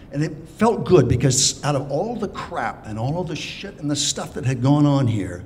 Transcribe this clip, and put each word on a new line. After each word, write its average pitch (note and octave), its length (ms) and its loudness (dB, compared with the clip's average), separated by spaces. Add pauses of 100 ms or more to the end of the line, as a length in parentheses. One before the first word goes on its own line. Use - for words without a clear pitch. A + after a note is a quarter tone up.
(120)
And C#3+ 120 -2
it - 240 -6
felt G#3+ 380 0
good C#3 240 6
because - 540 2
out C#3+ 120 0
of C#3 160 -4
all G#3 240 -2
the G3+ 140 -4
crap B2 580 -8
and G#2+ 100 -8
all C#3+ 220 -2
of F3+ 80 -4
the D#3+ 80 -6
shit - 440 -12
and D3 120 -4
the D3 40 -2
stuff - 400 -4
that B2 100 -6
had B2+ 160 0
gone D3 240 6
on C#3 220 4
here, F#2 380 -4